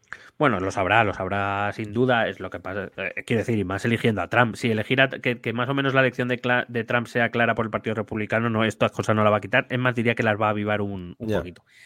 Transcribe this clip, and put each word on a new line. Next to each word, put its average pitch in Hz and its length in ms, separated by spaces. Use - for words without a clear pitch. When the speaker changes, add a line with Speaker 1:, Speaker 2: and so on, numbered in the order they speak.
Speaker 1:
Bueno, 123 220
lo 95 100
sabrá, 101 320
lo 101 100
sabrá 98 600
sin 107 180
duda, 117 360
es 95 100
lo 95 100
que 90 120
pasa, 95 360
eh, - 300
quiero 117 140
decir, 113 180
y 98 60
más 95 200
eligiendo 113 380
a 85 60
Trump. 113 260
Si - 160
eligiera, 127 380
que, 127 320
que 117 120
más 120 160
o 139 60
menos 139 200
la 135 60
elección 127 280
de 123 120
cla-, 123 280
de 120 160
Trump 120 240
sea 117 220
clara 117 260
por 113 100
el 107 60
Partido 110 240
Republicano, 110 520
no, 110 160
estas 110 280
cosas 110 240
no 107 80
la 107 60
va 104 80
a - 20
quitar, 123 280
es 127 120
más, 123 160
diría 117 180
que 117 80
las 107 180
va 107 60
a 107 40
avivar 104 300
un, 95 380
un 113 100
Speaker 2:
Ya. 104 100
Speaker 1:
poquito. 85 260